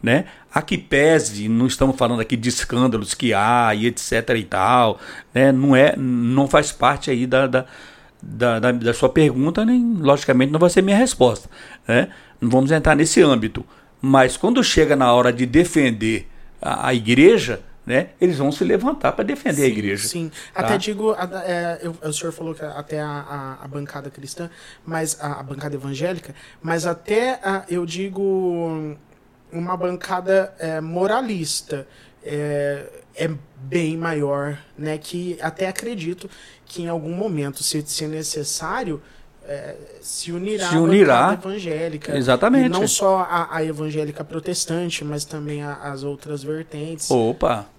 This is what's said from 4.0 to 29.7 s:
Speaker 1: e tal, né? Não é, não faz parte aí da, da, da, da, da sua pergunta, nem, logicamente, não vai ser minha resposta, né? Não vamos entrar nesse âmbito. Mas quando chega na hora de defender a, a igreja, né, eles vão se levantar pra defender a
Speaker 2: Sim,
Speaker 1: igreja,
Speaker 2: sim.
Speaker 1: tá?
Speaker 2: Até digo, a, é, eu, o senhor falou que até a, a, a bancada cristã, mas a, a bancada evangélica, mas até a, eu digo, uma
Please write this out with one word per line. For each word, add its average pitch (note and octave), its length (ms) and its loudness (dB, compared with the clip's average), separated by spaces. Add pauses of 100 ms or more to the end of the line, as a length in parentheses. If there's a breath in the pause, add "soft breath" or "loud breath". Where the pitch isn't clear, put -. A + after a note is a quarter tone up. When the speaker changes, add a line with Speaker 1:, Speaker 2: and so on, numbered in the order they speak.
Speaker 1:
e A2 60 -4
tal, G#2 560 2 (340 loud breath)
né? C3+ 180 6
Não C3+ 240 4
é, C3+ 220 6
não B2+ 500 2
faz D3 240 2
parte C#3 380 0
aí B2+ 160 0
da, C3 220 2
da, B2+ 180 0 (560 loud breath)
da, A2+ 380 0
da, B2 140 2
da A#2 200 0
sua B2+ 160 4
pergunta, D3+ 560 2
nem, A#3 340 2
logicamente, C#3 520 4
não D#3 80 0
vai F3 100 6
ser F#3 140 4
minha G3 140 4
resposta, B2+ 520 2 (380 loud breath)
né? B2 220 2 (300 loud breath)
Não A#2+ 100 0
vamos C3 220 4
entrar D#3 240 4
nesse D#3 260 4
âmbito. A#2 440 2 (360 soft breath)
Mas C3+ 360 4
quando A#3+ 260 2
chega D3+ 320 4
na B2+ 180 6
hora B2 180 6
de A#2+ 140 0
defender A#2+ 840 2 (340 soft breath)
a, - 260 -4
a C3 60 2
igreja, B2 680 6 (240)
né, B2 240 0 (100)
eles F3 200 2
vão C#3+ 120 2
se D#3 120 -4
levantar F#3+ 480 0
pra - 120 -4
defender G3+ 380 -2
a C#3 40 4
Speaker 2:
Sim, B2+ 60 4
Speaker 1:
igreja, G#2 360 -4
Speaker 2:
sim. E3 240 -6 (220 loud breath)
Speaker 1:
tá? F3+ 80 -6
Speaker 2:
Até A3 160 0
digo, G#3 340 -2
a, F3+ 180 -4 (160)
é, F3 380 -4
eu, E3 180 -8
o D#3 120 -6
senhor E3 180 -6
falou E3 240 -10
que D3+ 100 -12
até D3 340 -10
a, D3+ 80 -6 (520)
a, - 60 -18
a - 20 -14
bancada C#3+ 420 -10
cristã, C#3+ 400 -12 (360 loud breath)
mas D#3+ 360 -4
a, C#3+ 180 -8
a C#3 40 -14
bancada C#3+ 320 -10
evangélica, C#3+ 580 -6 (300 loud breath)
mas E3 240 -2
até A3 560 -2
a, F#3+ 260 -4
eu F3 160 -2
digo, F3 1080 -4 (560)
uma F3 260 -4